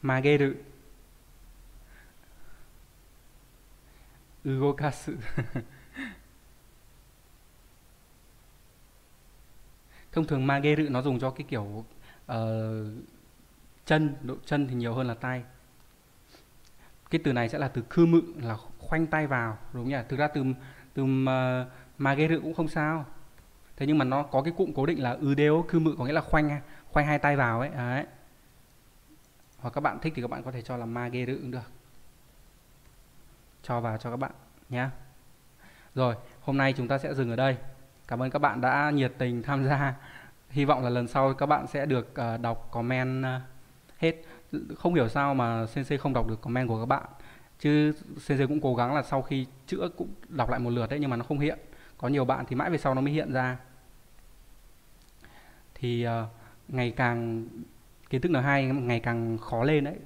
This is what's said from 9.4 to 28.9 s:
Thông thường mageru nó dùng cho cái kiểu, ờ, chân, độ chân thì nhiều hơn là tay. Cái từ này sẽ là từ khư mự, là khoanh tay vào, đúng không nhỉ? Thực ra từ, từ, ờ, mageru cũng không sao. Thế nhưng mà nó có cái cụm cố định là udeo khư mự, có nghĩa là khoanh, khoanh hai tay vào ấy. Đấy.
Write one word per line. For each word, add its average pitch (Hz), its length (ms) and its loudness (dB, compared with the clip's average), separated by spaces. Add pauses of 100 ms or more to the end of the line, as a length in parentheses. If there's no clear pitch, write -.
Thông 160 160 2
thường 135 200 0
mageru 147 420 4
nó 127 120 0
dùng 131 180 0
cho 131 120 0
cái 135 180 -12
kiểu, 107 360 -6 (400)
ờ, 110 600 -4 (1000)
chân, 156 360 4
độ 131 140 -8 (100)
chân 143 220 0
thì 123 80 -4
nhiều 117 180 -2
hơn 127 140 -2
là 120 60 -4
tay. 127 300 -6 (1700)
Cái 165 140 2
từ 139 100 2
này 120 160 2
sẽ 147 80 -6
là 143 100 -2
từ 123 220 -4
khư 170 160 8
mự, 165 160 8 (140)
là 113 220 -6 (220)
khoanh 160 280 0
tay 156 200 0
vào, 117 300 0 (160)
đúng 123 100 -6
không 127 60 -2
nhỉ? 139 80 -2 (120)
Thực 135 100 -2
ra 147 80 4
từ, 147 160 0 (500)
từ, 131 340 2
ờ, 127 420 0 (300)
mageru 147 420 2
cũng 156 120 -6
không 160 140 0
sao. 156 380 -2 (720)
Thế 139 80 -2
nhưng 151 120 4
mà 135 80 4
nó 139 180 2
có 135 180 2
cái 165 160 -2
cụm 190 180 0
cố 139 100 2
định 151 180 0
là 123 220 -2
udeo 151 420 6
khư 170 120 4
mự, 156 180 4
có 123 80 -2
nghĩa 143 80 -2
là 160 80 2
khoanh, 151 400 2 (300)
khoanh 147 140 4
hai 147 140 2
tay 147 160 4
vào 117 240 2
ấy. 139 100 -2
Đấy. 127 360 -4 (1500)